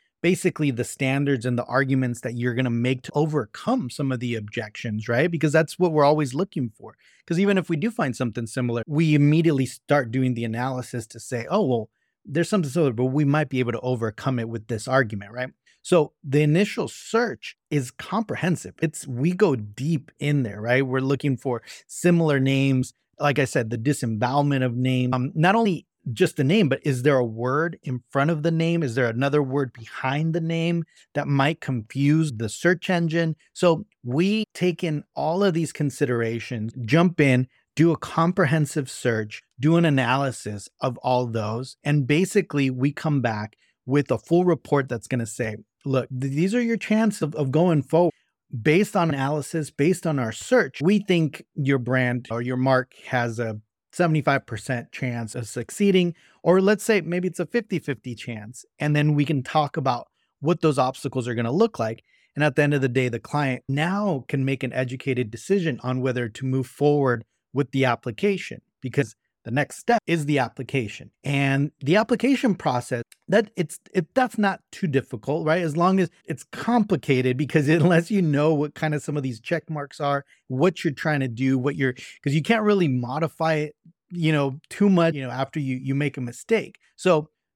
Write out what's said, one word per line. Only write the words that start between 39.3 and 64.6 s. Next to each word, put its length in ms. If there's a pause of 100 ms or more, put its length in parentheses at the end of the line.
do 200
an 80
analysis 800 (100)
of 200
all 280
those. 560
And 240
basically 640
we 240
come 300
back 340 (300)
with 240
a 80
full 260
report 440
that's 180
gonna 200
say, 300 (280)
"Look, 240
th-, 240
these 220
are 80
your 140
chance 460
of, 120
of 160
going 320
forward. 300 (500)
Based 320
on 140
analysis, 640
based 360
on 120
our 140
search, 500
we 180
think 440 (100)
your 240
brand 520
or 120
your 160
mark 360 (120)
has 320
a 220 (320)
seventy-five 540
percent 460
chance 420
of 140
succeeding." 640 (280)
Or 180
let's 240
say 160
maybe 260
it's 140
a 60
fifty-fifty 680
chance. 500 (140)
And 160
then 200
we 100
can 180
talk 340
about 320 (320)
what 200
those 180
obstacles 480
are 80
gonna 160
look 280
like. 260 (320)
And 80
at 100
the 80
end 120
of 80
the 60
day, 200
the 100
client 480
now 600
can 160
make 180